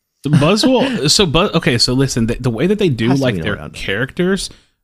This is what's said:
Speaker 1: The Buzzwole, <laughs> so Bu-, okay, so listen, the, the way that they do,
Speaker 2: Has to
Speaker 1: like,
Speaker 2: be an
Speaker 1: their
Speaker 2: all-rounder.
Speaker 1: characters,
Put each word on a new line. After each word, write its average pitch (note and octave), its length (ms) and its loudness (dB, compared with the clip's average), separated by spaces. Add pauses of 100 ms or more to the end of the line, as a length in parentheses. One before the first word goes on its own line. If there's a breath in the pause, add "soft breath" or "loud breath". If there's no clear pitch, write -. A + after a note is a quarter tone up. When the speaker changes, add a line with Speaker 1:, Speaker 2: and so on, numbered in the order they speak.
(220)
Speaker 1:
The C#3 80 -4
Buzzwole, G#3 800 2
<laughs> - 60 2
so G#3+ 100 2
Bu-, E3 280 0
okay, D3 240 0
so - 160 0
listen, C3 320 0
the, A2+ 80 -2
the B2+ 160 -2
way A2+ 160 -2
that G3+ 120 2
they G3 120 2
do, A2+ 180 0
Speaker 2:
Has C3+ 100 2
to C3+ 60 0
Speaker 1:
like, B2 100 0
Speaker 2:
be F2 60 -4
an D#2+ 40 -6
Speaker 1:
their - 100 -4
Speaker 2:
all-rounder. D2 240 -10
Speaker 1:
characters, C3+ 720 -4 (340 loud breath)